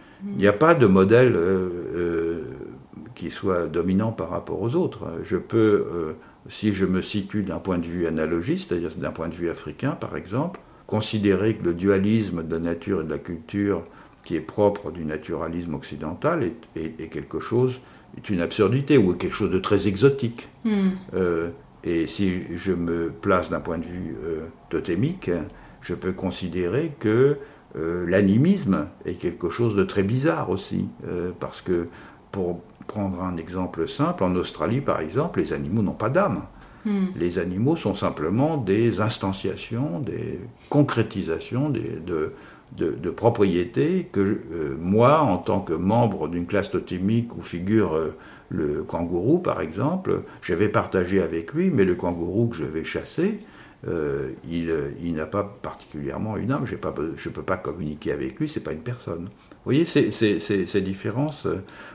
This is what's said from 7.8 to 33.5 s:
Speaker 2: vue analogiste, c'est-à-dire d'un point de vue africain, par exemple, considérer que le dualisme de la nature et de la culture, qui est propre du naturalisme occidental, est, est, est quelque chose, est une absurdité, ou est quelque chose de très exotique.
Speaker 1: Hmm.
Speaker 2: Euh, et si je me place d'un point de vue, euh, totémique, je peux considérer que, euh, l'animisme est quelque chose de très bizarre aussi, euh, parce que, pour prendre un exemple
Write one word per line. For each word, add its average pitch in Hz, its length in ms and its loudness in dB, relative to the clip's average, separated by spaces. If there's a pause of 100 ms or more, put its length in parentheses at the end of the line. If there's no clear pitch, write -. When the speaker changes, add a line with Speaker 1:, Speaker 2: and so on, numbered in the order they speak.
Speaker 2:
vue 85 200 0
analogiste, 82 600 -2
c'est-à-dire 85 280 -2
d'un 85 160 -4
point 82 160 -6
de 80 60 -8
vue 82 160 -4
africain, 80 420 -4
par - 240 -8
exemple, 127 440 -4 (260)
considérer 104 720 2
que - 80 -6
le 85 100 2
dualisme 98 720 2
de 80 100 -4
la 82 60 -2
nature 85 400 -2
et 78 40 -4
de 78 60 -6
la 73 80 -4
culture, 90 640 -2 (420)
qui 85 120 -4
est 76 40 -2
propre 98 500 2
du 82 140 -8
naturalisme 82 720 -4
occidental, 76 720 -4
est, 82 100 -2 (260)
est, 80 180 -8
est 80 100 -10
quelque 76 320 -8
chose, 127 380 0 (380)
est - 140 -10
une 92 100 0
absurdité, 110 560 4
ou 95 160 8
est 87 60 -4
quelque - 160 -4
chose 98 160 0
de 90 80 2
très 98 280 2
exotique. 117 640 2 (160)
Speaker 1:
Hmm. 196 260 2 (240)
Speaker 2:
Euh, 85 360 0 (320)
et 82 240 2
si 92 500 -2
je 92 160 -2
me 85 380 0
place 90 400 2
d'un 80 100 -2
point 82 180 -4
de 82 60 -6
vue, 87 400 -8
euh, 80 160 -4 (300)
totémique, 92 600 -2 (520)
je 90 120 -6
peux 92 180 -4
considérer 92 840 -2
que, 127 380 4 (400)
euh, 85 320 -2
l'animisme 101 800 4 (180)
est 87 100 -4
quelque 85 360 -4
chose 117 260 2
de 95 80 6
très 95 180 0
bizarre 131 460 0
aussi, 95 400 -2 (180)
euh, 90 320 -4
parce - 220 -8
que, 85 280 0 (440)
pour 87 280 -2 (260)
prendre 92 360 -4
un 90 140 -2
exemple 87 520 -4